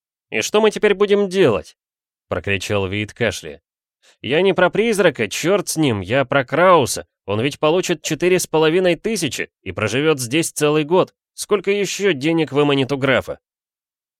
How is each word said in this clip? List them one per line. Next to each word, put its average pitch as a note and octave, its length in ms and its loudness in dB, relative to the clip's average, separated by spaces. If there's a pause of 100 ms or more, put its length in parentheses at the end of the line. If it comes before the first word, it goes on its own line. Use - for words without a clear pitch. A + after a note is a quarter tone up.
(300)
«И A2 100 -4
что G#3+ 220 0
мы G#3+ 100 4
теперь G#3 220 0
будем G3+ 340 2
делать?» D#3+ 480 0 (540)
прокричал G2 580 -2
Вид, G#2 260 -6
кашляя. E2+ 480 -6 (600)
«Я C#3+ 200 -2
не F#3+ 120 2
про F3+ 160 2
призрака, F#3 580 0
черт F3+ 400 -2
с - 80 -8
ним, C3+ 240 0
я A2+ 240 0
про C3+ 220 0
Крауса. E3 600 2 (200)
Он G#2 160 -2
ведь C#3 180 -4
получит E3 420 0
четыре F3 380 0
с - 80 -4
половиной D#3+ 480 2
тысячи F3 540 -6 (120)
и F#2+ 100 -10
проживет B2+ 480 0
здесь B2+ 320 -2
целый D3+ 320 0
год. E3 300 0 (200)
Сколько G3 380 -4
еще G3 420 -2
денег D#3 380 -2
выманит C#3 400 2
у C#3+ 60 -2
графа?» B2 420 -2 (800)